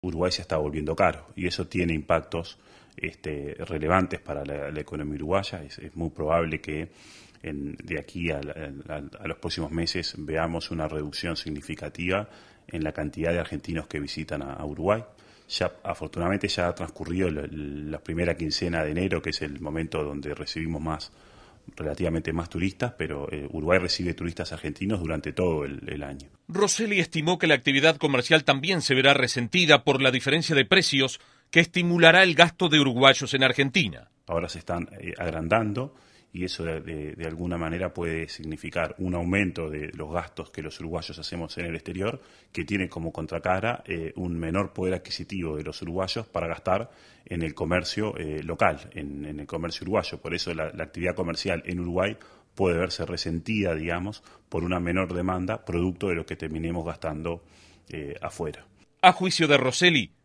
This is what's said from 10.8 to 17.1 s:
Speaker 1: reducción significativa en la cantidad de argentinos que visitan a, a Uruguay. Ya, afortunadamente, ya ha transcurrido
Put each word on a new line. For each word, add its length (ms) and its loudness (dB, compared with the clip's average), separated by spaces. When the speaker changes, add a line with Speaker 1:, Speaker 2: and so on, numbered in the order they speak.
Speaker 1:
reducción 480 -4
significativa 920 -4
en 160 -6
la 100 -2
cantidad 400 -2
de 60 2
argentinos 480 -6
que 140 -6
visitan 420 -6
a, 120 -8
a 100 -10
Uruguay. 400 0
Ya, 220 0
afortunadamente, 640 -2
ya 200 0
ha 60 -2
transcurrido 560 -2